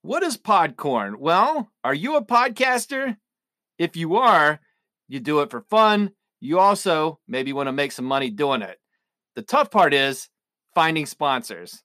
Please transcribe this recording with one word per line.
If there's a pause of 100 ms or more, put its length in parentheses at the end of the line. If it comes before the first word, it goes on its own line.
What
is
Podcorn?
Well, (140)
are
you
a
podcaster? (640)
If
you
are, (480)
you
do
it
for
fun. (300)
You
also
maybe
wanna
make
some
money
doing
it. (560)
The
tough
part
is (460)
finding
sponsors.